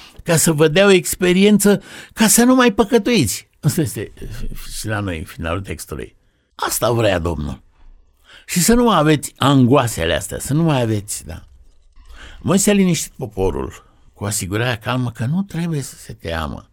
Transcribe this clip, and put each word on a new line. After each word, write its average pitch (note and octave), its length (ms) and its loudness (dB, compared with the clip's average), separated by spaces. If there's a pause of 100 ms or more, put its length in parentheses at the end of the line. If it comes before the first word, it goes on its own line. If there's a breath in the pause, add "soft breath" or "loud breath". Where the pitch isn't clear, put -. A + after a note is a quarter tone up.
(240 loud breath)
ca E3 140 2
să E3 140 2
vă D#3 160 4
dea F3+ 180 2
o G3+ 60 6
experiență, G3 920 4 (320 loud breath)
ca A3 140 2
să A#3 160 4
nu B3+ 120 6
mai A#3+ 180 4
păcătuiți." A3+ 760 0 (120)
Asta D#3+ 200 0
este A2 300 -6 (680)
și - 80 -10
la G#2+ 120 -4
noi, F#2 180 -6
în D#2 60 -10
finalul F2 380 -8
textului. D#2 540 -12 (400)
Asta - 360 -2
vrea G#2+ 280 2
Domnul. D2 420 -4 (840 soft breath)
Și - 140 -4
să A3 140 4
nu A#3+ 100 4
mai G#3+ 140 2
aveți D3+ 400 2
angoasele B2 760 2
astea, - 260 -6
să - 140 -6
nu E3 100 0
mai C#3+ 180 0
aveți, G#2+ 440 -6
da. E2 180 -14 (1000 loud breath)
Moise F#3+ 280 2
a G#3 40 4
liniștit F#3 380 0
poporul F#2 720 -6 (280)
cu - 120 -10
asigurarea G#2 520 -4
calmă B2 340 -4
că A#2 140 -8
nu E3+ 160 -2
trebuie E3 400 -6
să - 140 -14
se - 180 -18
teamă. D#2+ 600 -8